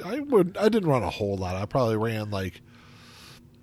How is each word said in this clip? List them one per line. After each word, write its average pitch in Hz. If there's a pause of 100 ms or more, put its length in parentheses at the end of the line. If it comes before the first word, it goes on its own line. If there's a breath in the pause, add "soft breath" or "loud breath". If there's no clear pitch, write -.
I, 185
I 302
would, 214
I 208
didn't 208
run 127
a 82
whole 101
lot. 92
I 98
probably 113
ran, 107
like, 95 (1000 loud breath)